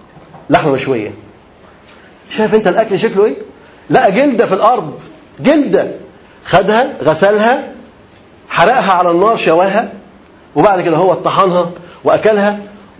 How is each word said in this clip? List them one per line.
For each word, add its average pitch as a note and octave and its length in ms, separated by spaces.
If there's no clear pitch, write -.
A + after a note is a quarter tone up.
لحمة C#3 220
مشوية، B2 380
شايف G#3 240
أنت A3 140
الأكل G3+ 300
شكله G3+ 260
إيه؟ C4 100
لقى G#3 220
جلدة A#3 340
في F3+ 80
الأرض، G3 380
جلدة، G3 500
خدها G#3+ 580
غسلها G#3 680
حرقها G3 440
على F3 180
النار F#3 260
شواها، F#3 560
وبعد F#3 240
كده E3 160
هو F3 180
طحنها F3 560
وأكلها، G3+ 560